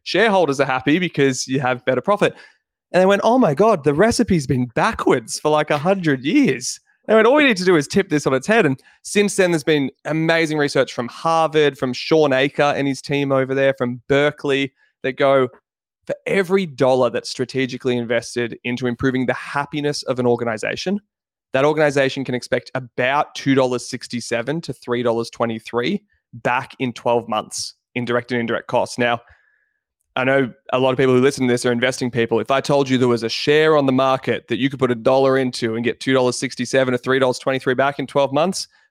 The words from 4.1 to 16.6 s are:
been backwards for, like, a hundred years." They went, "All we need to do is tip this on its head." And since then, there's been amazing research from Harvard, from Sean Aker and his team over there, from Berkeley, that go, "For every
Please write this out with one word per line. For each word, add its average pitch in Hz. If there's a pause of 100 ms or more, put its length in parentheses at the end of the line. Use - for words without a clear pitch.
been 127
backwards 165
for, 151
like, 151
a 151
hundred 156
years." 143 (260)
They 214
went, 220
"All 277
we 302
need 240
to 180
do 180
is 143
tip 196
this 147
on 135
its 131
head." 214
And 131 (220)
since 202
then, 185
there's 156
been 147 (120)
amazing 160
research 143
from 120
Harvard, 156
from 131
Sean 151
Aker 139
and 139
his 135
team 143
over 135
there, 135
from 123
Berkeley, 139 (320)
that 131
go, 135 (580)
"For - (100)
every 190